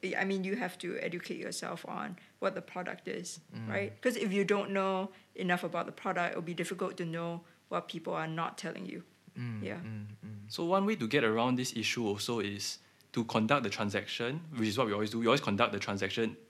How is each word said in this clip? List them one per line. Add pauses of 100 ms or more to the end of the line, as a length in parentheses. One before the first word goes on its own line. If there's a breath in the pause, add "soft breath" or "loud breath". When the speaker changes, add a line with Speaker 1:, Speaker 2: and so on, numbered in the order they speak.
(180)
Speaker 1:
I
mean,
you
have
to
educate
yourself
on (240 loud breath)
what
the
product
is, (140)
Speaker 2:
Mm.
Speaker 1:
right?
'Cause
if
you
don't
know (240 loud breath)
enough
about
the
product,
it'll
be
difficult
to
know (260 soft breath)
what
people
are
not
telling
you. (340)
Speaker 2:
Mm,
Speaker 1:
Yeah.
Speaker 2:
mm, (200)
mm. (120)
Speaker 3:
So
one
way
to
get
around
this
issue
also
is (340 soft breath)
to
conduct
the
transaction, (160)
which
is
what
we
always
do.
We
always
conduct
the
transaction (120)